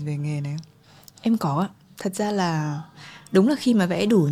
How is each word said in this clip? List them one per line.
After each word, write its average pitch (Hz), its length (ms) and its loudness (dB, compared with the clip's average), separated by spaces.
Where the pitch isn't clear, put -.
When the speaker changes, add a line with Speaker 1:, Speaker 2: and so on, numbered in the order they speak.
Speaker 1:
về 147 120 -4
nghề 147 240 -4
này 143 180 -6
không? 160 80 -16
Speaker 2:
Em 226 160 2
có 147 220 -2
ạ. 196 80 -2
Thật 190 160 -4
ra 208 160 -2
là 160 520 -2
đúng 190 160 6
là 294 100 2
khi 240 160 2
mà 190 120 4
vẽ 175 200 -2
đủ 196 260 4